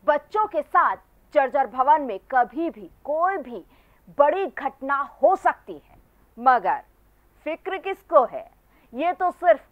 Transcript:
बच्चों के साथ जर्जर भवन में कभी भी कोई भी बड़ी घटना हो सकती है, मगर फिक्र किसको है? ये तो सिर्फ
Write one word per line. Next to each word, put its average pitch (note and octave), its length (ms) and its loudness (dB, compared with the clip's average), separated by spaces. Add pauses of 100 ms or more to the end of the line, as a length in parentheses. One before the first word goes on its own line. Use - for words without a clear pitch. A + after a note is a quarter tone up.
बच्चों D4+ 400 0
के E4+ 140 -4
साथ C#4 360 0 (360)
जर्जर C4+ 340 2
भवन C4 340 2
में A3 180 -8 (120)
कभी B3+ 380 0
भी G3+ 200 -16 (140)
कोई E4+ 360 -2
भी A#3 240 -12 (540)
बड़ी D4+ 300 2
घटना C4+ 500 -6 (240)
हो F4 160 6
सकती D4+ 380 -4
है, - 220 -20 (400)
मगर A3 440 2 (640)
फिक्र F#4 340 -8
किसको E4+ 460 0
है? C3+ 200 -12 (480)
ये D#4+ 200 -2
तो F4+ 180 -2
सिर्फ D#4+ 400 0